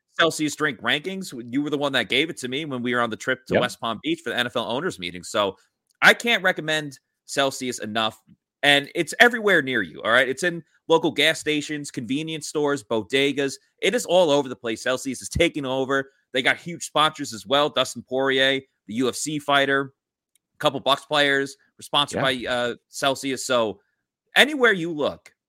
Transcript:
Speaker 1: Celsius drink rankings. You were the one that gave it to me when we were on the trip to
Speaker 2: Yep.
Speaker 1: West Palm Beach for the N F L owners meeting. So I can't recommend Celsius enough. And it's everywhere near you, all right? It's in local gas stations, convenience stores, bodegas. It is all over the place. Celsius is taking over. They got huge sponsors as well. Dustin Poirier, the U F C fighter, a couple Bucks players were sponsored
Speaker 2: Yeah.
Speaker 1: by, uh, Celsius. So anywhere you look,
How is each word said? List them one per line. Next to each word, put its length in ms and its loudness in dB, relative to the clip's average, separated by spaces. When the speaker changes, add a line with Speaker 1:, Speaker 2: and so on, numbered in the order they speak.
Speaker 1:
Celsius 380 0
drink 240 -4
rankings. 520 -4
You 100 0
were 80 -2
the 80 -2
one 140 -2
that 160 0
gave 200 2
it 100 -10
to 100 -8
me 160 -6
when 180 -6
we 120 -2
were 60 2
on 100 0
the 60 -6
trip 300 -4
to 80 -4
Speaker 2:
Yep. 60 4
Speaker 1:
West 200 -4
Palm 220 -4
Beach 200 -4
for 80 -6
the 80 -2
N 80 0
F 100 -6
L 140 -2
owners 280 -4
meeting. 240 -10
So 340 0
I 120 8
can't 280 -2
recommend 560 -2
Celsius 540 -2
enough. 420 -4
And 320 4
it's 240 -2
everywhere 440 6
near 200 0
you, 200 -10
all 80 0
right? 180 6
It's 140 -4
in 200 -2
local 240 4
gas 300 2
stations, 500 -4
convenience 560 -6
stores, 380 -2
bodegas. 680 0
It 140 0
is 100 0
all 260 4
over 180 2
the 80 -8
place. 260 -6
Celsius 400 -2
is 60 -10
taking 360 0
over. 460 -2
They 100 0
got 160 0
huge 260 -12
sponsors 480 -2
as 140 -12
well. 240 2
Dustin 320 -2
Poirier, 580 2
the 80 -10
U 140 2
F 60 -2
C 240 -6
fighter, 560 0
a 40 -20
couple 220 0
Bucks 260 0
players 500 0
were 40 -20
sponsored 360 -2
Speaker 2:
Yeah. 40 0
Speaker 1:
by, 320 -2
uh, 200 -2
Celsius. 580 -2
So 340 0
anywhere 360 4
you 200 -2
look, 420 -4